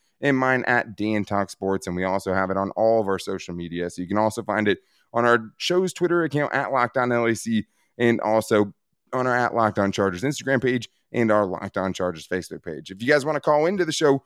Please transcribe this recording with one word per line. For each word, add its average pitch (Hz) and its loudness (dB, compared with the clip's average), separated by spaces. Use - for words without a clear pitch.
and 139 2
mine 131 2
at 120 0
Dan 104 0
Talk 101 -2
Sports. 98 -4
And 90 -6
we 90 -2
also 95 -2
have 95 0
it 95 0
on 98 0
all 113 2
of 98 -2
our 98 0
social 95 -8
media. 85 -6
So 90 -10
you 90 -8
can 95 0
also 110 0
find 104 0
it 98 2
on 120 0
our 117 4
show's 180 0
Twitter 175 0
account 147 -2
at 123 -2
Locked 123 0
On 123 2
L 120 2
A 113 2
C 110 -2
and 117 4
also 107 2
on 127 -2
our 123 0
at 123 0
Locked 110 2
On 98 2
Chargers 95 0
Instagram 135 -2
page 123 -2
and 117 2
our 104 4
Locked 92 -6
On 95 -2
Chargers 87 -6
Facebook 82 -8
page. 82 -12
If 95 -14
you 117 -4
guys 147 4
wanna 151 -2
call 151 2
into 180 0
the 160 -4
show, 143 2